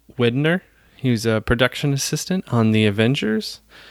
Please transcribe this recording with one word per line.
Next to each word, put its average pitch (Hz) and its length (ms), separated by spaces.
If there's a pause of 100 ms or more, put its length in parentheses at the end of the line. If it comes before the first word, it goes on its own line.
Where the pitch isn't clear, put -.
(180)
Widner. 139 440 (340)
He 131 160
was 113 160
a 110 140
production 131 520
assistant 160 600
on 113 180
The 110 160
Avengers, 131 760 (300)